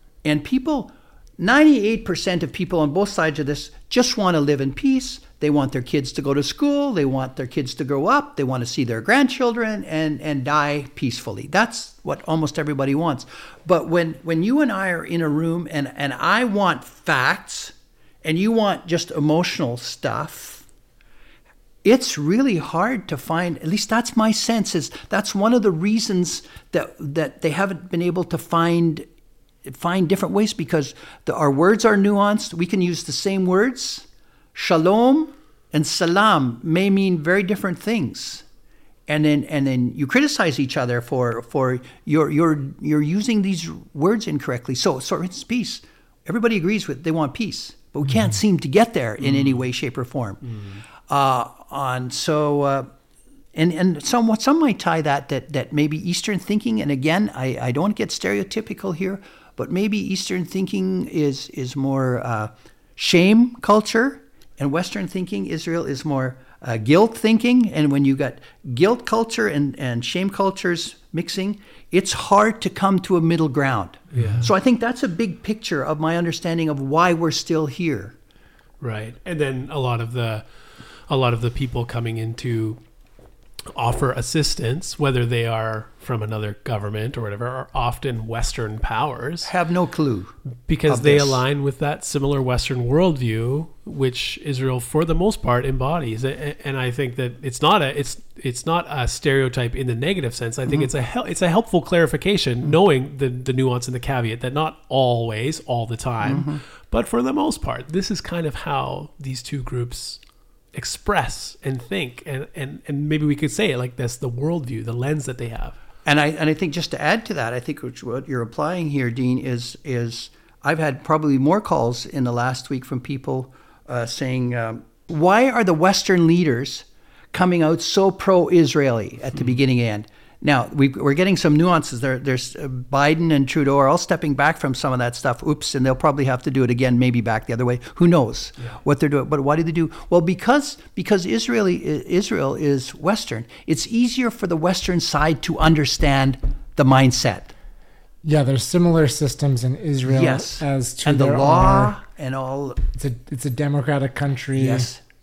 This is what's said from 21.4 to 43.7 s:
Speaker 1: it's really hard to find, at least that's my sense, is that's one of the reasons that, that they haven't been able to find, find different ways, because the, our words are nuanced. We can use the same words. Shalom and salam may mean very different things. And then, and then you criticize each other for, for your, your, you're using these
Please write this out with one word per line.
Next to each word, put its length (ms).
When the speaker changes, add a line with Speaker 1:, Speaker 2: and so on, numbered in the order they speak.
Speaker 1:
it's 340
really 400
hard 520
to 60
find, 440
at 80
least 220
that's 280
my 140
sense, 420
is 160
that's 260
one 180
of 80
the 100
reasons 720
that, 280
that 440
they 80
haven't 400
been 100
able 220
to 160
find, 680
find 360
different 240
ways, 220
because 400
the, 100
our 160
words 340
are 100
nuanced. 600
We 100
can 160
use 220
the 80
same 340
words. 600
Shalom 840
and 140
salam 800
may 260
mean 320
very 220
different 340
things. 680
And 160
then, 200
and 240
then 260
you 140
criticize 520
each 180
other 220
for, 440
for 360
your, 260
your, 340
you're 220
using 400
these 260